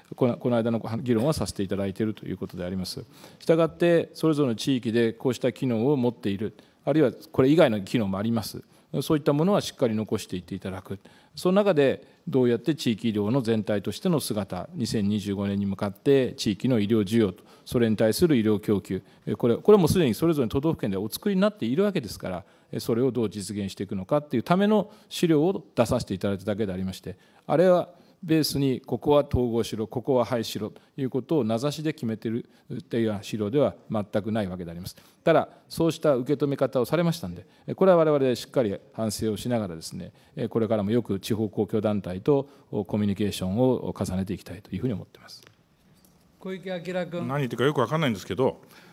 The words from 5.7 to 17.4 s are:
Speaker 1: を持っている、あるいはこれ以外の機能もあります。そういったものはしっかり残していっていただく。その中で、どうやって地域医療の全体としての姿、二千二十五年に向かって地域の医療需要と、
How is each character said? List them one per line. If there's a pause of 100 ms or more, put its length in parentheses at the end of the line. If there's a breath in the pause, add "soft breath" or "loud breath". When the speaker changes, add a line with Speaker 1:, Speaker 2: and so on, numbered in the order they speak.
Speaker 1:
を
持
っ
て
い
る、 (280 soft breath)
あ
る
い
は (200)
こ
れ
以
外
の
機
能
も
あ
り
ま
す。 (400 soft breath)
そ
う
い
っ
た
も
の
は
し
っ
か
り
残
し
て
い
っ
て
い
た
だ
く。 (380 loud breath)
そ
の
中
で、 (200 loud breath)
ど
う
や
っ
て
地
域
医
療
の
全
体
と
し
て
の
姿、
二
千
二
十
五
年
に
向
か
っ
て
地
域
の
医
療
需
要
と、 (200 loud breath)